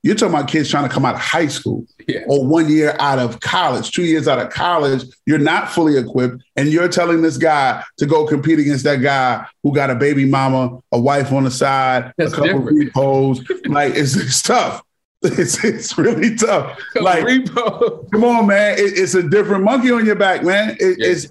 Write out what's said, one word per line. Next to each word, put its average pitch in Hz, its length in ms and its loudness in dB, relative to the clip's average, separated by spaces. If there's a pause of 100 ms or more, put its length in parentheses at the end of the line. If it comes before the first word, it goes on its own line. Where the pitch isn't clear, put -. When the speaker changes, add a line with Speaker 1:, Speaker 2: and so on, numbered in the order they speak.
Speaker 1:
you're 180 140 2
talking 196 200 0
about 143 120 -2
kids 151 220 -2
trying 143 180 0
to 127 60 -4
come 131 100 0
out 123 120 0
of - 60 -10
high 165 260 -2
school - 360 -6 (240)
Speaker 2:
Yeah. 113 200 -4
Speaker 1:
or 135 180 0
one 156 240 2
year 151 300 2
out 139 180 0
of 120 220 -4
college, 139 520 -2
two 175 120 -2
years 156 240 0
out 135 100 2
of 117 140 -6
college. 147 520 0 (220)
You're 151 140 2
not 156 320 0
fully 156 260 2
equipped, 123 460 -2 (120)
and 143 160 0
you're 170 160 2
telling 170 360 2
this 156 140 0
guy 139 460 0 (140)
to 147 80 0
go 151 220 2
compete 151 320 2
against 143 240 0
that 147 180 2
guy 131 440 0 (180)
who 143 100 0
got 139 160 0
a 127 60 0
baby 139 300 2
mama, 131 540 0 (120)
a 120 100 0
wife 135 300 0
on 135 120 0
the 131 80 0
side, 131 640 0
Speaker 2:
That's 165 160 -2
Speaker 1:
a - 20 -6
couple 147 240 0
Speaker 2:
different. 135 180 2
Speaker 1:
repos. 135 640 0 (140)
Speaker 2:
<laughs> - 100 -12
Speaker 1:
Like, 143 300 0
it's, 135 200 0
it's 131 280 -2
tough. 214 380 -2 (240)
<laughs> - 180 -20
It's, - 400 -2
it's - 340 -4
really 214 380 0
tough. 208 420 -2 (160)
Speaker 2:
Couple - 100 -2
Speaker 1:
Like, 180 220 2
Speaker 2:
repos. 240 880 -2
Speaker 1:
come 214 120 2
on, 240 220 4
man. 202 320 2
It, 196 220 0
it's 185 160 0
a 180 120 4
different 190 360 2
monkey 247 280 2
on 233 140 2
your 214 100 2
back, 190 280 0
man. 202 360 0
It, 185 200 2
Speaker 2:
Yeah. 113 80 0
Speaker 1:
it's, 165 240 -2